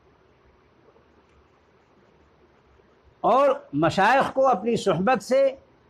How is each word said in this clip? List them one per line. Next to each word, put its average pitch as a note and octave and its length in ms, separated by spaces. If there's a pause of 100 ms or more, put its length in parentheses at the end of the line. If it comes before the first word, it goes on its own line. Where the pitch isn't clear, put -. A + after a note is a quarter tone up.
(3250)
और C4+ 520
मशाइख F#3+ 560
को C4+ 120
अपनी A3+ 340
सुहबत F#3+ 440
से C4+ 360 (320)